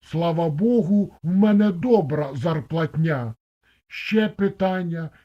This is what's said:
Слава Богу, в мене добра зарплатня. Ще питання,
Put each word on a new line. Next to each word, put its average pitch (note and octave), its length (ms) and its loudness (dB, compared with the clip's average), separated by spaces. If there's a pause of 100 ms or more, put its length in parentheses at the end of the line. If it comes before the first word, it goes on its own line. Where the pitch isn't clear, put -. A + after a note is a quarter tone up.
Слава E3 480 -2
Богу, G3+ 720 0
в E3+ 120 -2
мене G#3 380 4
добра E3 600 0
зарплатня. D3+ 1000 -2 (540)
Ще G#3+ 400 0
питання, F#3 840 -4 (140)